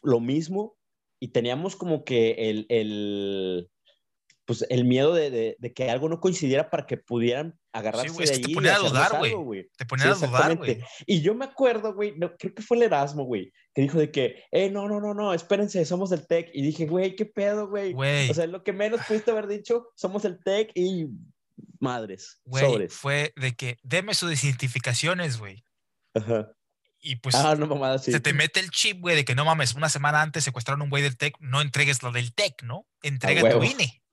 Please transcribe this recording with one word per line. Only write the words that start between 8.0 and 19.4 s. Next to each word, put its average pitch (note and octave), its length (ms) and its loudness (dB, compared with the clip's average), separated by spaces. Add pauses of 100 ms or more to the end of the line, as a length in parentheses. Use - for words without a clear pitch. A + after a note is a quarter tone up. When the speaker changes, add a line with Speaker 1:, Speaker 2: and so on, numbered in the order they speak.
Speaker 2:
Sí, E3 60 -8
güey, E3+ 100 -4
es D3+ 60 4
Speaker 1:
de C3+ 60 0
Speaker 2:
que B2 60 -4
te - 60 -6
Speaker 1:
allí D3+ 40 -2
y - 20 -2
Speaker 2:
ponía - 160 4
a - 60 6
Speaker 1:
hacernos C#3 160 2
Speaker 2:
dudar, C#3+ 260 4
güey. C#3 140 2
Speaker 1:
algo, C#3 120 -4
güey. G2+ 320 -8
Speaker 2:
Te B2 100 -8
ponía C3 200 -2
Speaker 1:
Sí, F3 40 6
Speaker 2:
a G3+ 40 4
dudar, D3 380 4
Speaker 1:
exactamente. D#3 220 0
Speaker 2:
güey. A#2 120 -8 (200)
Speaker 1:
Y F3 160 4
yo G3+ 120 2
me B3+ 120 -4
acuerdo, A3 480 0
güey, G3+ 240 -4
no, F3 180 -4
creo - 180 -10
que A3 80 -14
fue A#3 140 0
el A#3+ 80 6
Erasmo, D3 400 0
güey, A2 280 -4 (220)
que C3+ 80 2
dijo C#3 160 2
de D3+ 140 2
que, C3 400 -2
"Eh, G3 180 2
no, G3+ 180 -4
no, G#3 120 -2
no, G#3 140 -4
no, G3+ 200 0
espérense, G3 500 0
somos F3+ 260 -2
del E3+ 160 -2
TEC". E3+ 280 0
Y C#3+ 80 -2
dije, D3+ 240 0
"Güey, F#3 300 0
¿qué G#3+ 100 -2
pedo, G#3 420 -2
güey?". G3 240 -4
Speaker 2:
Güey. C3+ 380 2
Speaker 1:
O - 40 2
sea, E3 120 0
lo F3+ 160 -10
que G#3 100 -2
menos G#3+ 340 0
pudiste G#3+ 240 0
haber G#3+ 180 -2